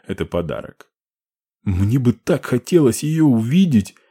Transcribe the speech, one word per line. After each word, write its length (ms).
Это 180
подарок". 640
"Мне 380
бы 120
так 340
хотелось 580
ее 200
увидеть", 680